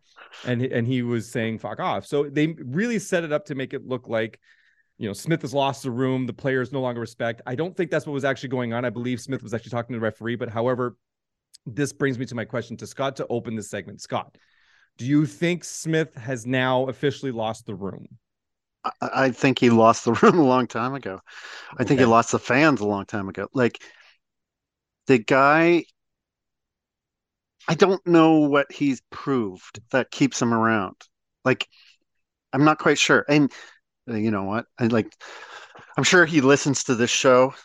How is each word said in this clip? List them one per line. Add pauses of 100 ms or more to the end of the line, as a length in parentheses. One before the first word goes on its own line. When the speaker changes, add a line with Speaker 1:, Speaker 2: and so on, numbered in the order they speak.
(460)
Speaker 1:
And,
and
he
was
saying,
"Fuck
off."
So
they
really
set
it
up
to
make
it
look
like, (600)
you
know,
Smith
has
lost
the
room.
The
players
no
longer
respect.
I
don't
think
that's
what
was
actually
going
on.
I
believe
Smith
was
actually
talking
to
the
referee.
But
however, (720)
this
brings
me
to
my
question
to
Scott
to
open
this
segment.
Scott, (600)
do
you
think
Smith
has
now
officially
lost
the
room? (800)
Speaker 2:
I, (100)
I
think
he
lost
the
<laughs>
room
a
long
time
ago. (540)
I
think
he
Speaker 1:
Okay.
Speaker 2:
lost
the
fans
a
long
time
ago.
Like, (1300)
the
guy, (1800)
I
don't
know
what
he's (120)
proved (120)
that
keeps
him
around. (500)
Like, (840)
I'm
not
quite
sure.
And, (580)
uh,
you
know
what? (140)
I,
like, (840)
I'm
sure
he
listens
to
this
show, (120)